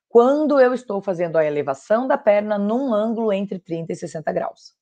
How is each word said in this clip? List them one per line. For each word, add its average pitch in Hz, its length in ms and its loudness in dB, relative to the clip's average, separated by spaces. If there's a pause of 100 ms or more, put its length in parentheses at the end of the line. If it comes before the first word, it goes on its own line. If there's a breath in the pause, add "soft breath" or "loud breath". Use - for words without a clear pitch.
quando 277 500 4
eu 254 140 6
estou 208 280 -6
fazendo 170 360 -2
a 156 80 2
elevação 147 600 -2
da 277 120 0
perna 208 400 0
num 226 360 -2
ângulo 220 380 -2
entre 196 260 -4
trinta 165 360 -8
e - 20 -8
sessenta 160 380 -10
graus, - 480 -8